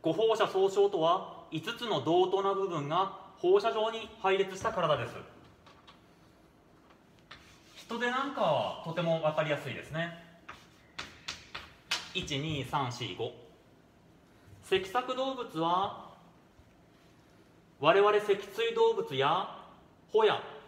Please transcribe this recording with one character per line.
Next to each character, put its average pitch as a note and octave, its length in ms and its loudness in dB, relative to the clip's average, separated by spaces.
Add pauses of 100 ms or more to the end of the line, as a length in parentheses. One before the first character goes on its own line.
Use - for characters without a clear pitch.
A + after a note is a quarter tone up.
五 D#3+ 60 2
放 A3 240 4
射 G3+ 100 2
双 F#3+ 220 2
生 G3+ 200 4
と G3 120 0
は、 F3 500 0
五 D#3+ 240 -6
つ A#3 80 -12
の G3 180 0
同 F3 280 4
等 F#3+ 120 0
な G3 140 0
部 F#3+ 140 -2
分 D3 200 -4
が F3+ 300 0 (200)
放 F#3 200 6
射 A3 140 2
状 A3 180 0
に A3+ 180 -10 (140)
配 F#3+ 160 2
列 F#3+ 180 0
し - 40 -10
た A3 120 -2
体 D#3+ 240 2
で A2+ 120 -4
す。 - 60 -12 (2500)
ヒ - 120 -20
ト A3+ 120 -8
デ B3 100 0
な C4 160 0
ん C#4+ 80 -6
か A#3 100 -2
は C3 420 0
と D#3+ 80 -8
て F3 100 -4
も E3 180 0
わ D3+ 140 0
か D#3 80 0
り D3+ 80 -2
や C#3+ 80 0
す C#3 100 -10
い A#2 60 -8
で E2+ 80 -10
す - 80 -16
ね。 E3 260 -6 (2000)
一、 D3+ 240 -4
二、 D3 260 -4
三、 B2+ 280 -2
四、 F#2+ 240 -8
五。 - 160 -4 (1300)
脊 F#3+ 240 -2
索 B3+ 300 -4
動 C4+ 180 -4
物 A#3+ 240 -8
は、 F3+ 560 -2 (1700)
我 E3 200 8
々 G#3 200 6
脊 G3 220 0 (120)
椎 A3+ 220 -2
動 A3+ 180 4
物 G3 180 -4
や D3 460 0 (540)
ホ G#3+ 120 6
ヤ D3 160 4 (280)